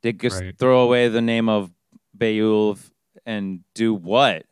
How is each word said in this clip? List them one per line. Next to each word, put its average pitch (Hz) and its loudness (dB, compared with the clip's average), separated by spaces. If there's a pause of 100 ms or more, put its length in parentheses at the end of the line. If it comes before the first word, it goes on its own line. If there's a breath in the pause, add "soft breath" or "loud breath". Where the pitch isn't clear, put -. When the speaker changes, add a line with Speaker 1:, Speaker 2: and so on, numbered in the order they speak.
Speaker 1:
They 117 -2
just 95 -4
Speaker 2:
Right. 90 -12
Speaker 1:
throw 127 4
away 123 2
the 117 0
name 113 0
of 101 -2 (460)
Beowulf 107 0 (360)
and 98 -8 (140)
do 113 0
what? 98 -2